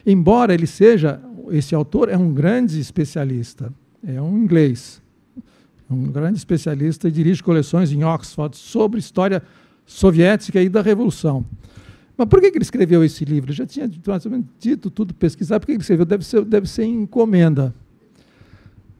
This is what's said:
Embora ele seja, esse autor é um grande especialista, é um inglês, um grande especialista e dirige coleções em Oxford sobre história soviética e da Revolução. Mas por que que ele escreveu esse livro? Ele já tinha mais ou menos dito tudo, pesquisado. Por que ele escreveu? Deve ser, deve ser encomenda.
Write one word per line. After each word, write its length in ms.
Embora 480
ele 140
seja, 540
esse 260
autor 320
é 80
um 180
grande 460
especialista, 920
é 160
um 160
inglês, 640
um 180
grande 280
especialista 720
e 40
dirige 300
coleções 500
em 100
Oxford 540
sobre 420
história 440
soviética 800
e 60
da 120
Revolução. 640
Mas 120
por 120
que 100
que 60
ele 80
escreveu 400
esse 200
livro? 260
Ele 60
já 100
tinha 240
mais 180
ou 60
menos 160
dito 320
tudo, 220
pesquisado. 480
Por 60
que 60
ele 80
escreveu? 260
Deve 180
ser, 200
deve 220
ser 180
encomenda. 920